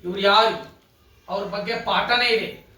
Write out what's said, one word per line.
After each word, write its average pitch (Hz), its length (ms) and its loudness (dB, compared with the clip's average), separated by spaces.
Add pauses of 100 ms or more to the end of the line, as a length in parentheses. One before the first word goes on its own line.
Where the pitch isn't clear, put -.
ಇವ್ರು 185 160 -6
ಯಾರು? 208 540 2 (560)
ಅವ್ರ 196 180 -4
ಬಗ್ಗೆ 202 340 -6
ಪಾಠನೇ 240 460 0
ಇದೆ. - 500 -2